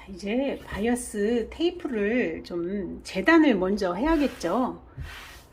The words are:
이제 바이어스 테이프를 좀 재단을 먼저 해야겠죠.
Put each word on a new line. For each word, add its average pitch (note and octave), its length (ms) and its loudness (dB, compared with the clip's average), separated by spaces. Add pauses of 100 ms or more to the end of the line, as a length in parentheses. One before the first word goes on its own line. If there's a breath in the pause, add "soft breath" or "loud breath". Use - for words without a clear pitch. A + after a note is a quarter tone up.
이제 G3+ 560 -2
바이어스 A3+ 840 -2
테이프를 A#3 920 -2
좀 F3 600 -6
재단을 D4 520 6
먼저 F#3 380 2
해야겠죠. A#3 880 0 (720 loud breath)